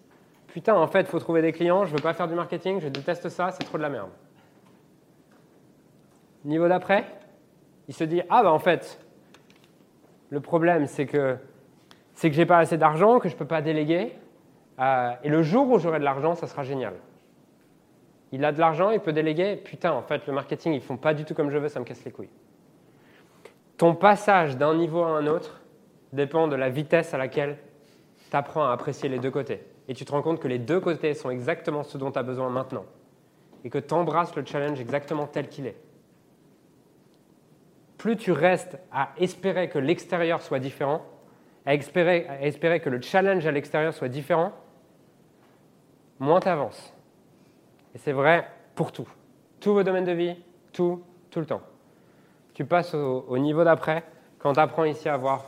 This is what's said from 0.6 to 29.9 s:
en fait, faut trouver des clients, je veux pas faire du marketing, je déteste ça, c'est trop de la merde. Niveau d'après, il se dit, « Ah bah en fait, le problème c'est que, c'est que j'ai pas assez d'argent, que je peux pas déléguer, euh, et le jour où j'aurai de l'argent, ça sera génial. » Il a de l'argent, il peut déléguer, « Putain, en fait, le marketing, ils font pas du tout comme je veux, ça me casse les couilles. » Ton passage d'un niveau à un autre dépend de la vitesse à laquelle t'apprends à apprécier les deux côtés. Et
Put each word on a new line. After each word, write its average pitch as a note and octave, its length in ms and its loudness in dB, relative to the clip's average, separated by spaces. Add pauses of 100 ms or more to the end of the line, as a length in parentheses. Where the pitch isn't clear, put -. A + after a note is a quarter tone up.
en D#3+ 100 6
fait, F#3 220 2
faut E3+ 100 -4
trouver E3 240 2
des D#3+ 80 4
clients, F3 340 2
je E3 60 -4
veux D3+ 100 -2
pas D#3+ 140 0
faire F3 140 -2
du E3 80 -4
marketing, F3 440 -4
je D3+ 60 -6
déteste C#3 420 -6
ça, F3+ 220 -4
c'est F#3 140 -10
trop - 120 -8
de D#3 60 -4
la D3+ 60 -2
merde. G#2 220 -8 (2250)
Niveau D#3+ 240 2
d'après, F#3 360 2 (840)
il C#3 60 -14
se E3 100 -4
dit, « E3+ 260 0
Ah A3 140 6
bah E3+ 80 6
en D#3 80 4
fait, - 440 -2 (1300)
le C#3+ 80 -6
problème E3 480 2
c'est C3+ 200 -4
que, C3+ 300 0 (760)
c'est E3 160 2
que C#3 60 0
j'ai E3 100 6
pas E3+ 120 8
assez E3 200 2
d'argent, D#3+ 400 6
que G#3 100 0
je D3+ 60 -4
peux D#3 120 -8
pas D#3 160 -2
déléguer, D#3+ 500 0 (680)
euh, B2+ 340 2 (120)
et D3 40 -2
le D#3 140 4
jour A#3 260 4
où A#3 120 6
j'aurai D#3+ 180 0
de C#3 60 -2
l'argent, C#3 320 0
ça E3 100 -8
sera C#3+ 160 -10
génial. » B2+ 320 -6 (1400)
Il C3+ 140 -2
a D3+ 80 2
de D3 80 -4
l'argent, E3 300 4
il A3 100 2
peut D#3+ 120 -2
déléguer, « D#3 520 0
Putain, E3 280 -4
en A#2+ 100 -2
fait, C#3 260 -4
le C#3 40 -4
marketing, C#3 400 -4
ils C3+ 80 -2
font B2+ 160 -8
pas D#3 180 0
du D3+ 100 -6
tout D#3+ 100 -8
comme D3 160 -2
je D3 80 -2
veux, D3 100 -2
ça C#3 120 -6
me B2 40 -8
casse - 200 -16
les A#2+ 80 -12
couilles. » G2+ 180 -16 (1500)
Ton E3+ 200 4
passage F#3+ 600 4
d'un D3+ 200 2
niveau E3 260 0
à E3 60 0
un D3+ 180 0
autre E3 360 -4 (500)
dépend C#3+ 340 0
de D3 80 -2
la C3 160 0
vitesse D#3 420 0
à C#3+ 60 -4
laquelle C#3+ 400 -4 (720)
t'apprends C#3+ 380 -2
à A#2+ 40 2
apprécier C3+ 360 -4
les C3 100 -4
deux B2+ 140 -4
côtés. B2+ 340 -8 (200)
Et C3+ 60 -10